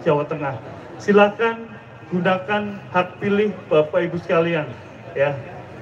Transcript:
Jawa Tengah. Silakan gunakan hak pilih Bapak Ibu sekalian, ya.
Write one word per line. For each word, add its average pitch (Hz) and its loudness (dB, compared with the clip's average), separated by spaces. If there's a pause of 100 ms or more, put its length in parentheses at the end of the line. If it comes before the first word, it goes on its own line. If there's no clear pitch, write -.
Jawa 147 2
Tengah. 143 -4 (400)
Silakan 208 4 (400)
gunakan 190 0 (160)
hak 180 0
pilih 202 2 (160)
Bapak 165 4
Ibu 170 -2
sekalian, 165 0 (480)
ya. 143 2 (480)